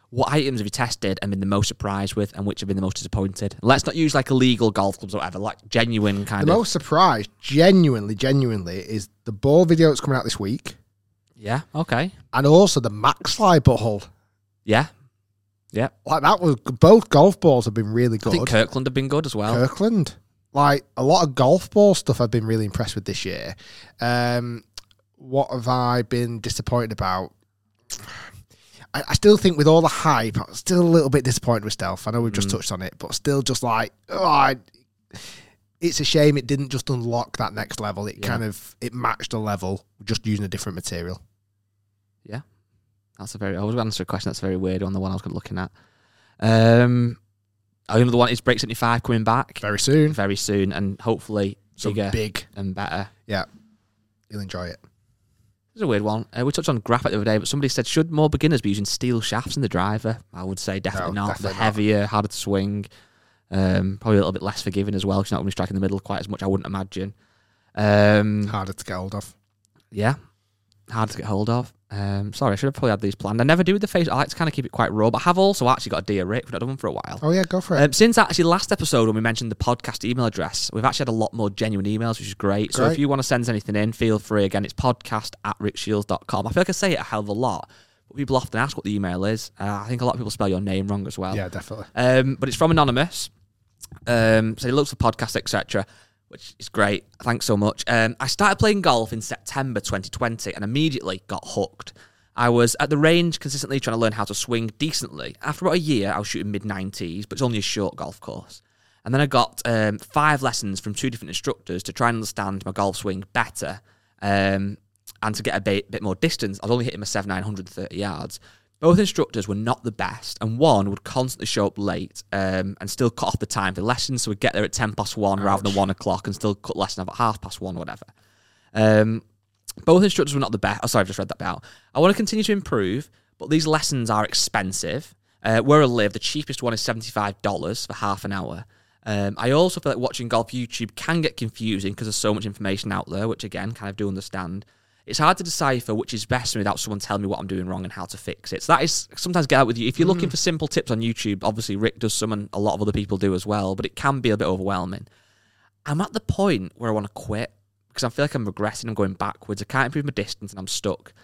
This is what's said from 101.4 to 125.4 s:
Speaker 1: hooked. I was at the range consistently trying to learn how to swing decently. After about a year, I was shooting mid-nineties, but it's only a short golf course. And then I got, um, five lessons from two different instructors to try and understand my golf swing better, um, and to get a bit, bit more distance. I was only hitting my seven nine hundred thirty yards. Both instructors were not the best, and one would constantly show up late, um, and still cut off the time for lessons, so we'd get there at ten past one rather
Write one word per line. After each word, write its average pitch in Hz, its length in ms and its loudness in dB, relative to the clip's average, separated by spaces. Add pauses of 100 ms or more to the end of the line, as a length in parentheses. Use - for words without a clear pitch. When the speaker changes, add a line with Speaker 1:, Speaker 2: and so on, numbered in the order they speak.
Speaker 1:
hooked. - 460 -6 (420)
I 120 140 2
was 120 320 4
at 143 80 0
the 151 80 0
range 165 420 4
consistently 139 420 -6
trying 113 140 -4
to 113 60 -2
learn 110 120 2
how 104 120 -4
to 101 100 -6
swing 113 440 -4
decently. - 640 -6
After 151 240 -6
about 175 80 2
a 185 60 2
year, 120 320 0
I 80 60 -2
was 104 100 -6
shooting 104 220 -6
mid-nineties, 98 760 -8
but - 100 -14
it's 135 60 -4
only 117 160 0
a 98 40 -2
short - 340 -4
golf - 240 -10
course. - 420 -14 (420)
And 117 80 -4
then 139 80 2
I 147 60 4
got, 131 400 2
um, 107 320 2
five 147 440 2
lessons 113 380 -4
from 104 140 -8
two 131 160 -4
different 113 200 -12
instructors - 520 -6
to 95 100 -10
try 117 160 2
and 117 80 0
understand 98 480 -6
my 95 80 -6
golf 98 240 -2
swing 95 280 -6 (100)
better, 95 460 -2 (420)
um, 98 560 0 (440)
and 107 120 -2
to 107 80 -8
get 120 120 -4
a 104 60 -2
bit, 101 300 -2
bit 98 120 -8
more 95 120 -4
distance. 101 480 -4
I 104 40 -10
was 113 60 0
only 120 140 0
hitting 101 140 -8
my 107 60 -10
seven 101 220 -4
nine 92 140 -4
hundred 95 260 -8
thirty - 300 -10
yards. - 420 -8 (400)
Both 175 180 6
instructors 156 480 0
were 101 80 -4
not 110 300 -4
the 110 80 -4
best, - 480 -8
and 113 180 -4
one 107 320 4
would 101 140 -8
constantly 127 420 -4
show 101 220 0
up - 100 -6
late, 92 540 -6
um, 95 480 -2
and 98 100 -10
still 120 200 0
cut - 180 -4
off - 100 -2
the - 80 -4
time 95 300 -2
for 90 60 -6
lessons, 123 400 -2
so 110 100 -4
we'd 98 80 -8
get - 140 0
there 104 100 0
at - 80 -4
ten 107 200 -2
past 104 240 -6
one 98 220 0
rather 98 240 0